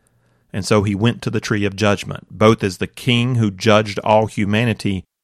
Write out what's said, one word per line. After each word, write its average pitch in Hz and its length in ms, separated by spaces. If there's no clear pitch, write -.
And 98 120
so 107 180
he 104 120
went 101 280
to - 80
the 113 100
tree 101 260
of 98 100
judgment, 104 540
both 110 340
as 95 140
the 95 80
king 120 480
who 113 160
judged 104 480
all 107 280
humanity 104 800